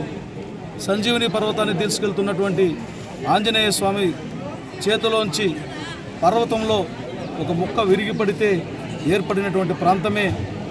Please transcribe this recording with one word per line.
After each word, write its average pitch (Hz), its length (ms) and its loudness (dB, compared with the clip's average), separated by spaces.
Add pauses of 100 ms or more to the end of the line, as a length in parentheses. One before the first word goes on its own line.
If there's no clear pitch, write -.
(840)
సంజీవిని 226 500 2
పర్వతాన్ని 214 460 2
తీసుకెళ్తున్నటువంటి 196 840 0 (680)
ఆంజనేయ 214 440 4
స్వామి 196 280 2 (800)
చేతిలోంచి 214 640 2 (760)
పర్వతంలో 220 540 2 (640)
ఒక 156 180 -2
ముక్క 208 200 0 (100)
విరిగి 202 300 4
పడితే 208 300 2 (640)
ఏర్పడినటువంటి 190 680 0
ప్రాంతమే 196 440 2 (460)